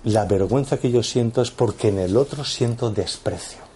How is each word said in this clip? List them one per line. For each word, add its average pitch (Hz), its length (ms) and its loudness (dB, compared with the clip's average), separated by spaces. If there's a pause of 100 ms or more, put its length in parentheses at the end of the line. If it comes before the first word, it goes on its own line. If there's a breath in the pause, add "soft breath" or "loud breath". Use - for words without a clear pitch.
la 107 220 2
vergüenza 104 520 2
que 127 140 0
yo 120 100 4
siento 117 400 0
es 117 100 0
porque 113 360 0
en 98 120 2
el 92 180 2
otro 139 260 0
siento 117 480 -2
desprecio. - 680 -6 (160)